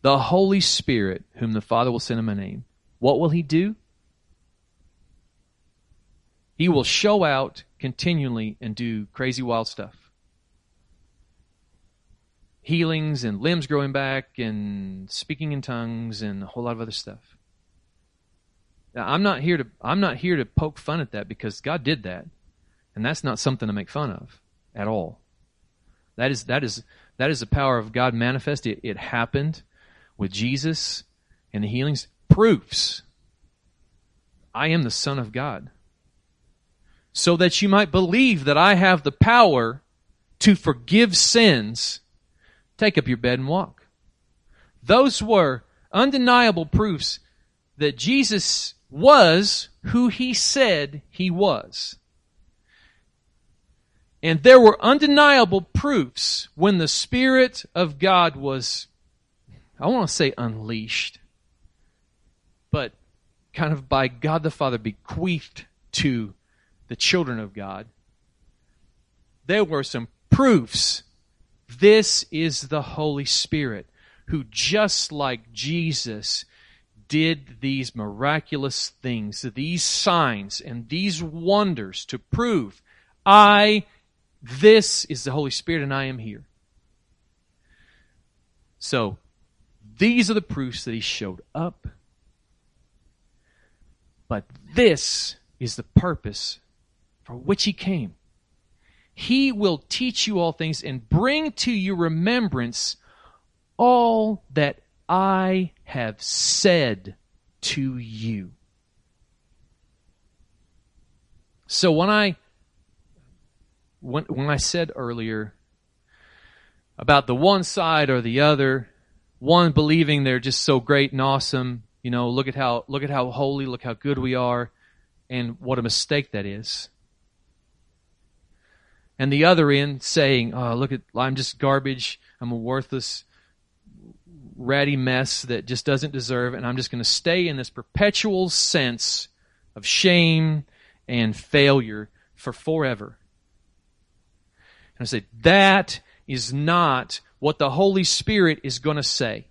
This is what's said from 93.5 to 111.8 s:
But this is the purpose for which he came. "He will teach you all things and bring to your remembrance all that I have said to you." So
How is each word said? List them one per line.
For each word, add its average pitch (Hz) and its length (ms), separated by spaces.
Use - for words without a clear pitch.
But 107 160
this - 600
is 120 160
the 117 80
purpose - 760
for 120 120
which 135 280
he 208 100
came. 147 420
"He 269 380
will 202 280
teach - 380
you 202 120
all 165 120
things 160 320
and 131 260
bring 277 440
to - 180
your 196 240
remembrance 170 1000
all 226 680
that 147 280
I 190 600
have 113 360
said 117 960
to 135 360
you." 110 540
So - 240